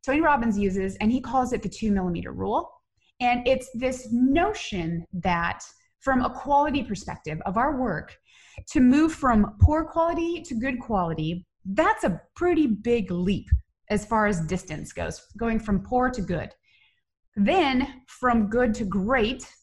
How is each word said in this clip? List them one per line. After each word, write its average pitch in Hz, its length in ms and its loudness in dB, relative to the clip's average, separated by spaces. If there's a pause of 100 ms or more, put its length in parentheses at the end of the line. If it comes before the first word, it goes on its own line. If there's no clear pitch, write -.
Tony 285 180 2
Robbins 233 360 2
uses, 190 380 -2
and 214 160 2
he 254 80 0
calls 254 320 -2
it 220 100 -4
the 190 60 -6
two 214 220 -4
millimeter 180 420 -2
rule. 147 380 -4 (500)
And 247 260 0
it's 262 280 0
this 247 360 -4
notion 240 1000 0
that 175 480 -2 (400)
from 262 220 0
a - 80 -2
quality 285 520 0
perspective - 640 -8
of 196 100 -4
our 262 240 0
work, 202 360 -6 (560)
to 233 80 2
move 294 320 6
from 220 500 2
poor 311 220 6
quality 339 580 -2
to 254 120 -10
good 254 260 -4
quality, 170 680 -4 (180)
that's 330 400 0
a 185 160 0 (160)
pretty 339 300 2
big 226 440 0
leap 180 360 -2 (420)
as 208 160 -2
far 214 220 0
as 196 160 0
distance 156 500 -8
goes, - 340 -8 (120)
going 226 200 -2
from 208 220 0
poor 247 300 0
to 247 100 -8
good. 170 300 -4 (840)
Then 269 720 2
from 233 400 0
good 233 260 2
to 226 100 -4
great 208 640 -2 (140)